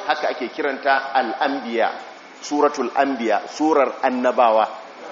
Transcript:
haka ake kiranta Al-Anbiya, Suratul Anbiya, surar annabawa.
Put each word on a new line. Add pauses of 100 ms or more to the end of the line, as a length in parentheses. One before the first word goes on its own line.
haka
ake
kiranta
Al-Anbiya, (500)
Suratul
Anbiya,
surar
annabawa. (440)